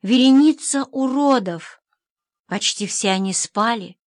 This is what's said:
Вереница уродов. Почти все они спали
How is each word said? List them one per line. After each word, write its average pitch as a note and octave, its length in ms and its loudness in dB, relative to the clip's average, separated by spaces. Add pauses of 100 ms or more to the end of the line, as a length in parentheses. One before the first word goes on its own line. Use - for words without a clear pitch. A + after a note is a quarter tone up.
Вереница C4+ 800 4
уродов. C4 960 -2 (640)
Почти - 400 -6
все - 240 -4
они F#3+ 220 -2
спали G#3 760 -4